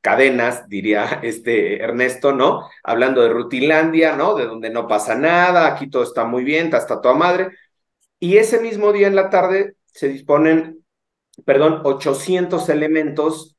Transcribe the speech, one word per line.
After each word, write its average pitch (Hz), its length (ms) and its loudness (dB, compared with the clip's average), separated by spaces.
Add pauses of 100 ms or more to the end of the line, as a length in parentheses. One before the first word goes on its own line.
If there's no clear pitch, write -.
Cadenas, 120 680 0
diría 104 520 -2
<laughs> - 20 -16
este 110 600 -4
Ernesto, 123 500 0
¿no? 135 360 0 (160)
Hablando 127 380 2
de 117 80 4
Rutilandia, 156 880 0
¿no? 180 180 0
De 127 120 -4
donde 113 240 -10
no 117 160 -6
pasa 107 280 -2
nada, 175 520 2
aquí 135 240 -4
todo 127 140 0
está 113 200 -4
muy 123 200 -4
bien, 156 280 -2
está 123 280 -2
toda 127 140 4
madre. 180 360 0 (680)
Y 190 200 4
ese 226 220 2
mismo 208 320 0
día 202 160 2
en 196 80 0
la 190 140 0
tarde 190 440 0 (120)
se - 220 -6
disponen, 156 760 0 (600)
perdón, 147 400 2
ochocientos 165 840 -2
elementos, 151 880 -2